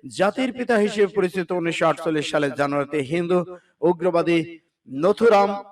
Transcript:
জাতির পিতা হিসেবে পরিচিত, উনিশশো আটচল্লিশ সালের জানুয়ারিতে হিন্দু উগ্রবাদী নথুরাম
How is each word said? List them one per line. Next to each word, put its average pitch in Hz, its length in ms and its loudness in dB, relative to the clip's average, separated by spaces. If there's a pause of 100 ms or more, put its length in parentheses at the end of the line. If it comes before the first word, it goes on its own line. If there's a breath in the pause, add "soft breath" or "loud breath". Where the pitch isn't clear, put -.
(180)
জাতির 208 360 0
পিতা 247 240 -2
হিসেবে 208 300 2
পরিচিত, 185 440 -2
উনিশশো 170 340 0
আটচল্লিশ 156 460 0
সালের 143 240 0
জানুয়ারিতে 143 460 -2
হিন্দু 170 380 0 (420 loud breath)
উগ্রবাদী 170 580 2 (500)
নথুরাম 202 600 4 (220)